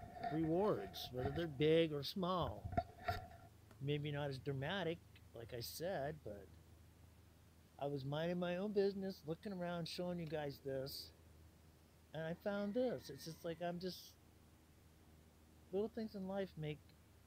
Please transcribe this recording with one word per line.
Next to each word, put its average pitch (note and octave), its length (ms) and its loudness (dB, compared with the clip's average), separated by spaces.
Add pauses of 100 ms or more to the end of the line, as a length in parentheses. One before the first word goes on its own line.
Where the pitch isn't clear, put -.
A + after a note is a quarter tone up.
(320)
rewards, D#3+ 800 2
whether B2+ 240 0
they're E3+ 120 2
big D#3 440 8
or C#3+ 120 0
small. E3+ 680 0 (1080)
Maybe D3 300 2
not C#3+ 180 0
as C3 80 -2
dramatic, D#3+ 640 0 (360)
like A#2 220 -8
I A#2+ 40 -2
said, D#3 640 -2
but G2+ 220 -8 (1300)
I C#3 80 -2
was C#3+ 180 -2
minding D#3+ 320 2
my F3 200 2
own G3+ 160 0
business, G3 520 2
looking E3 280 -4
around, F3 340 0
showing F3+ 320 -2
you E3 80 -2
guys D3 360 -2
this, C3+ 460 -2 (1040)
and D#3 100 -4
I E3 200 -2
found G3+ 320 0
this. A#3 340 2
It's C#3 160 -10
just D#3+ 180 -8
like, E3 160 -2
I'm F3 200 0
just, F3+ 340 -6 (1600)
little G#3 220 2
things A3 180 -4
in F#3+ 140 -4
life G3 220 -2 (100)
make D3+ 200 -2 (480)